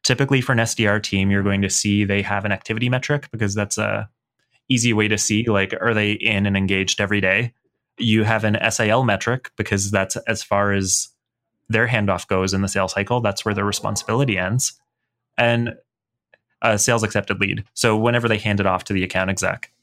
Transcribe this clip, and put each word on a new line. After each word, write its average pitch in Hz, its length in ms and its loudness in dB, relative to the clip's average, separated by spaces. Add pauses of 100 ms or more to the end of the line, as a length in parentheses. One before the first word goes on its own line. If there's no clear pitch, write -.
Typically 135 380 2
for 127 120 -2
an 117 80 4
S 117 140 0
D 110 120 0
R 104 140 2
team, 98 300 0
you're 98 120 2
going 98 200 0
to 95 80 0
see 104 340 0
they 98 180 0
have 101 220 -4
an 101 80 -2
activity 113 360 -4
metric 131 420 -2
because 107 240 -2
that's 104 240 -4
a 104 300 -4 (600)
easy 120 240 2
way 107 160 2
to 104 80 2
see, 110 320 0
like, 98 320 2
are 113 140 2
they 104 180 2
in 104 340 0
and 98 100 2
engaged 95 440 0
every 101 200 0
day? 98 320 0 (460)
You 110 260 2
have 110 200 0
an 104 120 2
S - 240 -2
A 107 80 2
L 123 160 4
metric 113 520 -2
because 98 340 -2
that's 95 260 0 (120)
as 110 140 -4
far 101 300 2
as 95 360 -2 (600)
their 113 180 4
handoff 101 400 0
goes 95 260 0
in 98 100 0
the 98 60 0
sales 95 240 0
cycle. 117 280 -2
That's 104 240 -2
where 107 100 0
their 101 100 0
responsibility 107 760 -2
ends. 98 340 -2 (680)
And 117 360 2 (880)
a 110 160 4
sales 117 240 2
accepted 101 380 -2
lead. 101 240 -2 (100)
So 110 220 2
whenever 120 320 2
they 110 100 2
hand 104 220 0
it 98 60 2
off 92 180 0
to - 80 -6
the 92 120 0
account 92 260 -2
exec. 95 400 -4 (120)